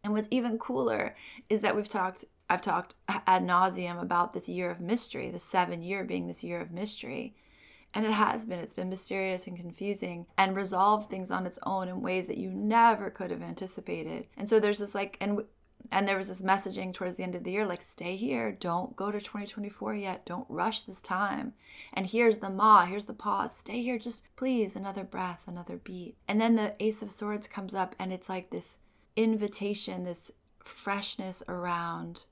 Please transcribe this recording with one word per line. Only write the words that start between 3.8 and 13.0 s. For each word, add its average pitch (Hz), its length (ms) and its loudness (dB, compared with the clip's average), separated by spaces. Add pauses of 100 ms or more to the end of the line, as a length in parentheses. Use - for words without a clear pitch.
about 175 300 2
this - 180 -8
year 175 220 -2
of 175 100 -8
mystery, 180 480 0
the 175 80 -8
seven 175 460 0
year 190 200 -4
being 180 220 -2
this 175 180 -8
year 170 160 -4
of 170 120 -8
mystery. - 640 -6 (580)
And 214 140 2
it 220 60 2
has 214 340 2
been, 180 100 -4
it's - 160 -8
been 185 160 -4
mysterious 185 560 -4
and 180 100 -12
confusing 175 680 -6 (100)
and 190 200 4
resolved 196 560 4
things 185 180 -6
on 185 160 0
its 180 160 -8
own 185 280 -2
in 185 120 -6
ways 185 240 0
that - 140 -6
you 185 100 -4
never 208 600 6